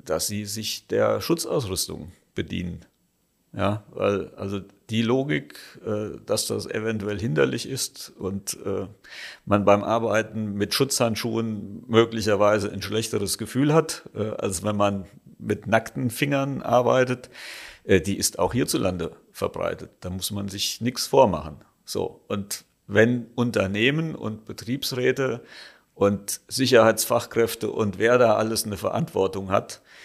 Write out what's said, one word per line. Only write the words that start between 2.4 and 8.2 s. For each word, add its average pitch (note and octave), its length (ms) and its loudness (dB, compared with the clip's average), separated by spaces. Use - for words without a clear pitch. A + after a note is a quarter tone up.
Ja, G#2 360 0
weil, G2+ 460 -2
also G2 240 -6
die A2+ 140 0
Logik, C3+ 560 -2
äh, G#2+ 400 -6
dass A2 220 -2
das G#2 180 -4
eventuell G#2 560 -4
hinderlich C3 480 0
ist - 500 -8
und, G2 460 -6